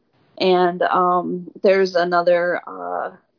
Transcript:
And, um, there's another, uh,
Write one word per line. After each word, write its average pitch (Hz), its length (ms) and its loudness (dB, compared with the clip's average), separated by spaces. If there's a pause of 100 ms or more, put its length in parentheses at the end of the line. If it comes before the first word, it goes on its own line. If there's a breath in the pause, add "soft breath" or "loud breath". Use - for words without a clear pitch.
(380)
And, 180 460 2
um, 180 640 0 (140)
there's 190 320 2
another, 175 720 2
uh, 175 480 -8 (240)